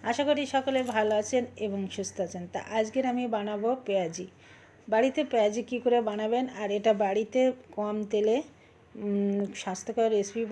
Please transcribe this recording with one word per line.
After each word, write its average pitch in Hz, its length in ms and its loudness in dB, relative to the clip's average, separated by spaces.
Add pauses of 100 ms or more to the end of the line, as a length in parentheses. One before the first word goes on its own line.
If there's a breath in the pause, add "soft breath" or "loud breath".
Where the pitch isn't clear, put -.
আশা 240 220 0
করি 294 220 4
সকলে 262 340 2 (140)
ভালো 214 220 2
আছেন 240 280 0 (120)
এবং 196 240 -4 (100)
সুস্থ - 300 -8
আছেন। 175 280 -6
তা - 120 -6 (100)
আজকের 220 360 0
আমি 247 200 0
বানাবো 208 420 -2 (160)
পেঁয়াজি। 180 420 -2 (640 loud breath)
বাড়িতে 254 360 2
পেঁয়াজি 220 380 2
কী 247 160 -6
করে 240 240 4
বানাবেন, 220 420 0 (140)
আর 208 100 -4 (100)
এটা 214 140 4 (120)
বাড়িতে 214 360 0 (360)
কম 208 280 -2
তেলে, 214 320 2 (600 loud breath)
উম, 202 440 0 (140)
স্বাস্থ্যকর 226 560 -2
রেসিপি 214 420 0